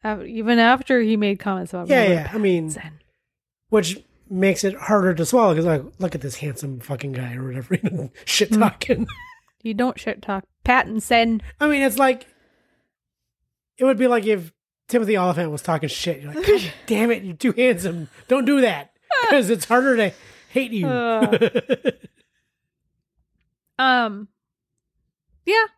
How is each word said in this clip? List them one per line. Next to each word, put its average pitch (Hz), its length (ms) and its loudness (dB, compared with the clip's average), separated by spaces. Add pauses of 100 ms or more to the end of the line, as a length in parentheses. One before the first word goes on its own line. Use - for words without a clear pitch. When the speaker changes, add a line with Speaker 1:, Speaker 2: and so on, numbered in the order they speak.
Speaker 1:
Uh, 214 220 -6
even 226 320 0
after 247 440 4
he 220 140 2
made 208 220 0
comments 185 360 -6
about 175 140 -8
Speaker 2:
Yeah, 262 200 4
Speaker 1:
Moira 180 80 4
Speaker 2:
yeah, 156 180 -4
I 220 60 -4
mean, 170 340 0
Speaker 1:
Patterson. - 260 -16 (680)
Speaker 2:
which 196 340 0 (280)
makes 190 320 0
it 196 120 0
harder 190 380 0
to 160 140 -2
swallow 220 260 4
'cause, 160 120 0
like, 151 180 0 (160)
"Look 180 160 -4
at 143 60 -6
this 139 160 -10
handsome 135 420 -10
fucking 139 320 -8
guy," 123 240 -8
or 131 100 -10
whatever, 131 320 -6
<laughs> - 480 -8
shit - 260 0
talking. 220 540 0 (560)
Speaker 1:
You 226 140 -6
don't 247 240 -2
shit 208 240 -8
talk 196 220 -8 (200)
Pattinson. 233 760 2 (180)
Speaker 2:
I 294 80 0
mean, 285 160 2
it's 240 160 0
like, 262 260 2 (1500)
it 254 80 0
would 254 140 2
be 254 80 4
like 233 180 2
if 190 260 -2 (360)
Timothy 220 300 0
Olyphant 175 340 0
was 147 100 -8
talking 160 260 -2
shit. 147 360 -6
You're 147 100 -14
like, 359 140 -2
"God 403 140 4 (160)
Speaker 1:
<laughs> - 100 -20
Speaker 2:
damn 226 240 0
it, 208 120 -2
you're 180 120 -10
too 247 160 0
handsome. 175 580 -2 (180)
Don't 262 180 2
do 277 160 4
that." 190 320 -2 (360)
'Cause 247 220 4
it's 202 140 -2
harder 254 320 2
to 202 160 0 (360)
hate 254 220 -2
you. 202 160 -2
Speaker 1:
Uh. 233 500 0
Speaker 2:
<laughs> - 540 0 (1900)
Speaker 1:
Um, 233 480 0 (1160)
yeah. 440 200 2 (120)